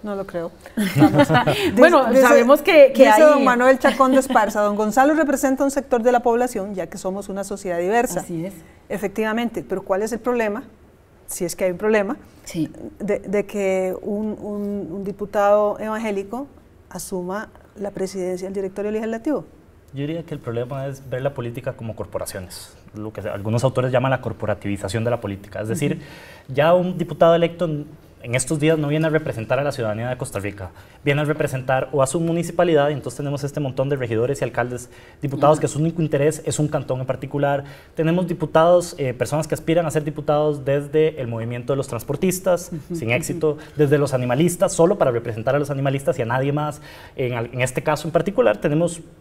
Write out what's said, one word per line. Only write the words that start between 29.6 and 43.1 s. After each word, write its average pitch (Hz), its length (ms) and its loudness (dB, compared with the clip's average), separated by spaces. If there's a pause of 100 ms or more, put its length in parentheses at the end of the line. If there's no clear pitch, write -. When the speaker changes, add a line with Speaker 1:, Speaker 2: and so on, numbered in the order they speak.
Speaker 3:
la 143 80 -2
ciudadanía 113 360 -4
de 127 80 -4
Costa 123 240 -8
Rica, 98 300 -8 (340)
viene 143 180 2
a 151 40 -2
representar 135 680 -2
o 139 120 2
a 135 40 2
su 175 140 -4
municipalidad, 165 680 2
y 151 40 -2
entonces 127 240 -8
tenemos 143 260 -6
este 143 160 -6
montón 135 300 -4
de 143 80 0
regidores 123 420 -2
y - 60 -2
alcaldes, 120 440 -4 (340)
diputados 143 340 2
Speaker 2:
Ajá. 151 40 -4
Speaker 3:
que 156 60 -2
su 139 120 -4
único 165 240 -2
interés 147 420 0
es 151 140 -4
un 151 100 2
cantón 131 320 -4
en 131 60 -8
particular. 139 560 -2 (320)
Tenemos 170 320 0
diputados, 170 720 2
eh, 127 160 -2
personas 143 320 -2
que 147 80 -2
aspiran 165 320 0
a 139 40 -4
ser 156 140 -2
diputados 147 580 -2
desde 143 560 0
el 123 80 -6
movimiento 120 460 -6
de 131 40 0
los 135 100 -4
transportistas, 175 840 -2
Speaker 2:
Ujú, 170 240 -10
Speaker 3:
sin 120 140 -4
Speaker 2:
ujú. 120 80 2